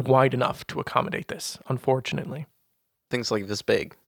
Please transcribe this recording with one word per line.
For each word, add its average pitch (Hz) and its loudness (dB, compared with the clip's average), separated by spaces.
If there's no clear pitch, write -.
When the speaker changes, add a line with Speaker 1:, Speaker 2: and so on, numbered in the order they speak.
Speaker 1:
wide 131 6
enough 127 -2
to - -6
accommodate - -2
this, - -8
unfortunately. 131 -2
Speaker 2:
Things 120 -4
like 104 0
this 101 -4
big. - 0